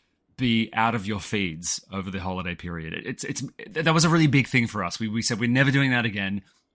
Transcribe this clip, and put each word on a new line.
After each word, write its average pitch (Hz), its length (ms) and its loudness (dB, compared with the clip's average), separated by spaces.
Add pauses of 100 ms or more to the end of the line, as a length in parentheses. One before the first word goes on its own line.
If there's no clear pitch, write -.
(360)
be 113 380 2
out 113 220 2
of 98 120 -4
your 101 120 -2
feeds 87 720 -4
over 95 200 -6
the 95 80 -6
holiday 90 360 -6
period. 82 380 -8
It, - 140 -8
it's, - 160 -8
it's, - 200 -6 (280)
that 160 220 0
was 165 120 4
a 170 40 4
really 165 180 6
big 131 200 4
thing 117 200 2
for 101 160 -4
us. 85 160 -6
We, 113 80 -4
we 110 160 -2
said, 110 160 -2
"We're 120 100 0
never 135 220 4
doing 135 200 4
that 120 140 2
again. 98 380 -2 (320)